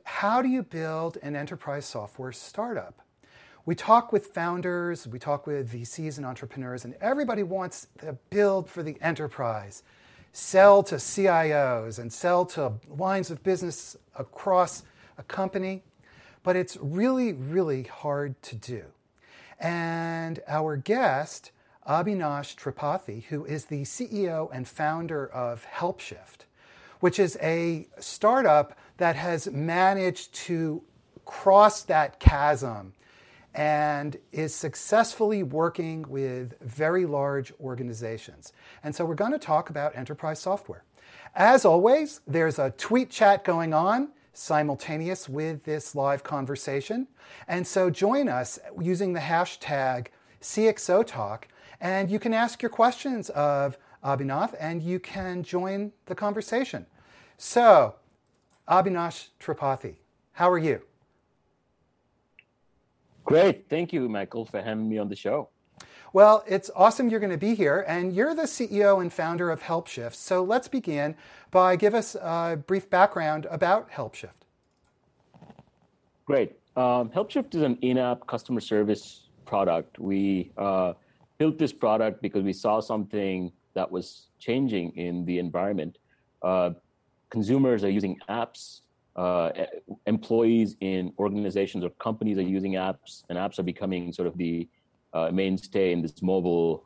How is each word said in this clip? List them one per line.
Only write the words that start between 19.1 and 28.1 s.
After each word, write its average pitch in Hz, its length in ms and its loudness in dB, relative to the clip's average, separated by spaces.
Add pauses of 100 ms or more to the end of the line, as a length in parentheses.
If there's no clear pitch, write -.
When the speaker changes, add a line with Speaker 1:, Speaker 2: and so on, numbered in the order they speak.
Speaker 1:
And 165 880 -4
our 156 300 -2
guest, 156 720 -2 (400)
Abhinash 156 680 -2
Tripathi, 123 680 -6
who 151 220 -8
is 147 200 -8
the 143 180 -8
C 240 300 -8
E 202 160 -2
O 160 240 -4
and 127 140 -10
founder 156 580 -4
of 120 400 -8
Helpshift, - 800 -10 (540)
which 180 180 2
is 185 240 2
a 165 460 -2 (100)
startup 208 800 4 (200)